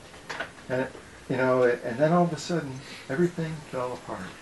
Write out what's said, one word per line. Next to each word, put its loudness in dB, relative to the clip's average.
And, 0
it, -4
you 0
know, 4
it, 4
and -4
then 6
all 6
of 2
a -6
sudden, -4
everything 0
fell -4
apart. -10